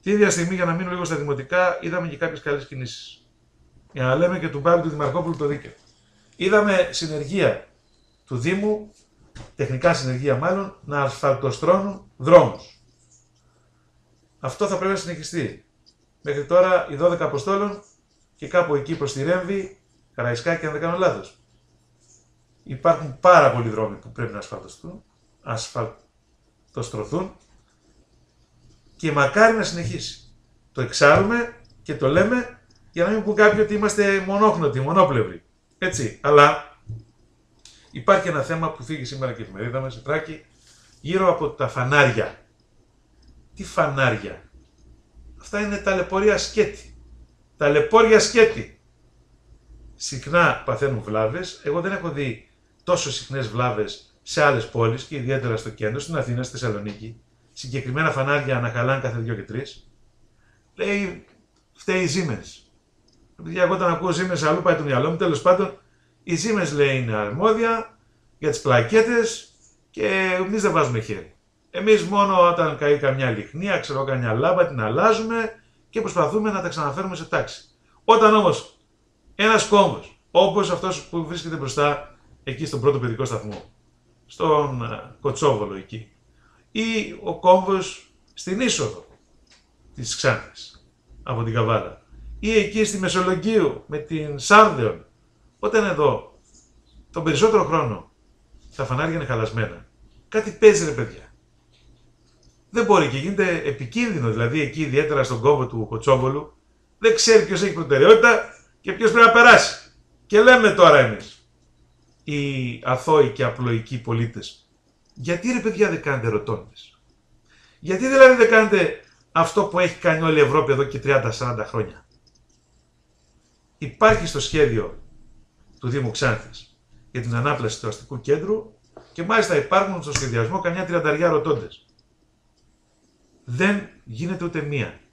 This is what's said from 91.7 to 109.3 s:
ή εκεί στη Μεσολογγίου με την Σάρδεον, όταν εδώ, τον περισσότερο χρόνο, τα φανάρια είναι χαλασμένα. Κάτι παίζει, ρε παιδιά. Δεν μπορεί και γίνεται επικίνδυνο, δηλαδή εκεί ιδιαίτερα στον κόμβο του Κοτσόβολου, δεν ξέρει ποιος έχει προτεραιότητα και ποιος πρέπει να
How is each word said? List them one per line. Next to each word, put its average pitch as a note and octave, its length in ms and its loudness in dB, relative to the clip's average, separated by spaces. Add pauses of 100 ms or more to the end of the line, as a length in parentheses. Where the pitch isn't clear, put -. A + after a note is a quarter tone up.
ή A3 180 2
εκεί G#3 260 0
στη G3 140 -6
Μεσολογγίου F#3 880 0
με D3+ 120 -10
την D3 400 -8
Σάρδεον, D3+ 640 4 (540)
όταν G#3+ 260 0
εδώ, D3+ 540 -2 (720)
τον D#3+ 140 -8
περισσότερο F3+ 400 2
χρόνο, C#3+ 460 -4 (640)
τα C3 80 -6
φανάρια D#3 300 -4
είναι D#3 100 -6
χαλασμένα. A2+ 640 -6 (420)
Κάτι G#3+ 220 -4
παίζει, G3 340 6
ρε D3+ 60 -2
παιδιά. - 440 -10 (1400)
Δεν A3 140 0
μπορεί F#3 240 4
και B2+ 100 -6
γίνεται F3+ 460 -2
επικίνδυνο, C#3+ 640 -4
δηλαδή A#2 300 -2
εκεί D3 200 -4
ιδιαίτερα C#3+ 440 0
στον B2 160 -6
κόμβο C3+ 260 2
του A2 200 -6
Κοτσόβολου, C3 680 -2 (420)
δεν A3 160 4
ξέρει A3 320 4
ποιος F3+ 160 -2
έχει G3 100 -2
προτεραιότητα E3 720 6 (380)
και F#3 120 -8
ποιος A3 180 2
πρέπει A#3 160 8
να A3+ 60 8